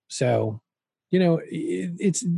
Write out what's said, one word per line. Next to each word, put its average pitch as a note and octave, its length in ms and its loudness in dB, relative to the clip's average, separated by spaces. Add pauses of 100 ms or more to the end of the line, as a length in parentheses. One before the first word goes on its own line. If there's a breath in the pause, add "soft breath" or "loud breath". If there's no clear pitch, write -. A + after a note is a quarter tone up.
So, A2 520 0 (500)
you F3+ 100 4
know, E3+ 180 4
it, F3 600 -4
it's, F#3 240 0 (140)